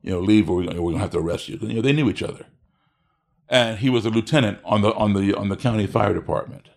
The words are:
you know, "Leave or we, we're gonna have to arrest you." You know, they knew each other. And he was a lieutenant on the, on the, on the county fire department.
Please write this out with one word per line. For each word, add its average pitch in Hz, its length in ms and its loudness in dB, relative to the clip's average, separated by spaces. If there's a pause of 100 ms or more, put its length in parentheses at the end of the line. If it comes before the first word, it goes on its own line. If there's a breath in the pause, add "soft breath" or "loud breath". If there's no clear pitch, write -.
you - 100 -10
know, 90 80 -2
"Leave 101 300 4
or 92 60 0
we, 90 100 -2
we're 85 260 -4
gonna 80 60 -2
have 95 120 -2
to 85 80 -2
arrest 82 300 -4
you." - 140 -12
You 110 120 -6
know, 113 80 -2
they 135 100 2
knew 143 180 2
each - 120 -6
other. - 240 -10 (1000)
And 117 300 0
he 123 120 0
was 120 160 2
a 117 40 2
lieutenant 113 540 0
on 107 180 2
the, 104 120 4
on 107 200 2
the, 98 200 2
on 101 140 -4
the 98 80 -2
county 110 300 0
fire 101 280 2
department. - 640 -6